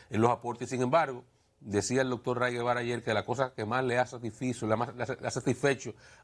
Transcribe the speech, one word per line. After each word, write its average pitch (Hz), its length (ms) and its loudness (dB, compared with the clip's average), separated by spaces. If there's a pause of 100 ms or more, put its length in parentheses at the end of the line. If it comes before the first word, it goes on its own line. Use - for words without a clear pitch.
en 101 100 0
los 117 120 6
aportes. 120 360 -4
Sin 127 140 -2
embargo, 131 420 2 (380)
decía 123 400 2
el 131 80 2
doctor 120 300 -2
Ray 123 160 0
Guevara 120 240 0
ayer 120 240 -2
que 113 100 0
la 104 100 2
cosa 127 320 -2
que 110 100 -4
más 120 180 0
le 123 160 2
ha 127 80 4
satisfecho, 120 580 -6
la 110 100 4
más, 120 200 -2
le 123 80 -6
ha, 110 40 -6 (140)
le 127 60 -4
ha 120 40 -4
satisfecho 131 600 0 (300)